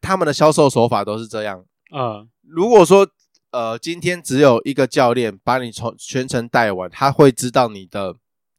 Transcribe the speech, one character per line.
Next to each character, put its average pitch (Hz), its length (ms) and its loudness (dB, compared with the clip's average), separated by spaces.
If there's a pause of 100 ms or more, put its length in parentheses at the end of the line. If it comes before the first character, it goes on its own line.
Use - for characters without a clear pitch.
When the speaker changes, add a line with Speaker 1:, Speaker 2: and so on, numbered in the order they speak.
Speaker 1:
他 190 160 -4
们 175 100 -2
的 147 60 -2
销 151 180 4
售 147 180 2
手 120 200 2
法 104 160 -2
都 107 120 -6
是 113 100 -12
这 107 180 -10
样。 95 200 -12 (300)
Speaker 2:
嗯。 113 340 -10 (140)
Speaker 1:
如 160 260 -6
果 214 160 8
说， 196 220 4 (460)
呃， 117 260 -6
今 170 220 -12
天 175 200 -6
只 135 200 -4
有 127 240 6
一 135 100 -6
个 131 140 0
教 123 240 0
练 113 320 -4
把 123 140 -2
你 123 120 -10
从， 113 260 -10
全 131 300 -8
程 120 220 -6
带 117 240 0
完， 92 180 -10
他 139 220 -2
会 143 180 6
知 127 200 -4
道 123 180 0
你 98 180 -16
的 95 300 -8 (420)